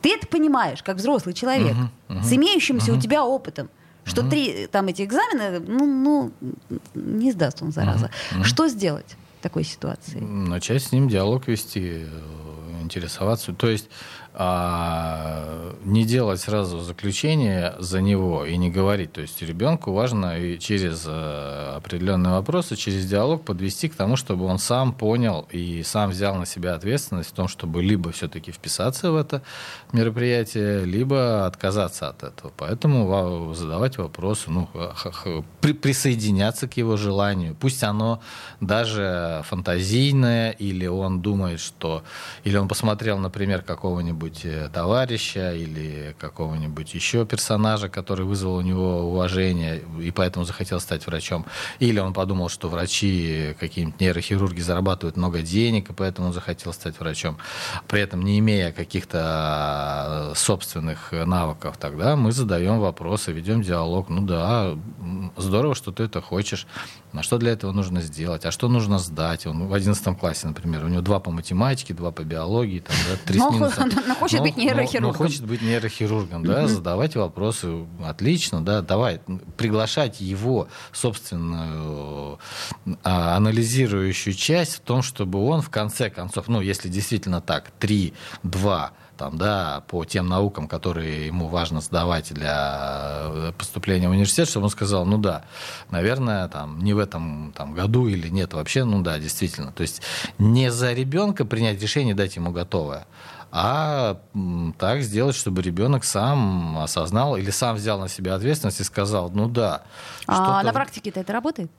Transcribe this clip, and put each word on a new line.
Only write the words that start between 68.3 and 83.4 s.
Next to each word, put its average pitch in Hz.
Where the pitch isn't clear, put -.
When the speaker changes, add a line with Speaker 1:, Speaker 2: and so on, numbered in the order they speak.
Speaker 2:
А 82
что -
нужно 107
сдать?» 82
Он 82
в 98
одиннадцатом 101
классе, 82
например, 78
у 80
него 87
два 95
по 92
математике, 98
два 85
по 80
биологии, 90
там, -
да, 90
три 180
с 240
Speaker 1:
Ну, 285
Speaker 2:
минусом. 269
Speaker 1:
<laughs> 254
А -
хочет -
Speaker 2:
Ну, 151
Speaker 1:
быть -
Speaker 2:
ну, 240
ну, 277
Speaker 1:
нейрохирургом. 247
Speaker 2:
хочет 151
быть 110
нейрохирургом, 107
да, 98
Speaker 1:
Мгм. -
Speaker 2:
задавать 101
вопросы. 90
Отлично, 85
да, 101
давай, 95
приглашать 110
его 98
собственную, 78
а, 87
анализирующую 107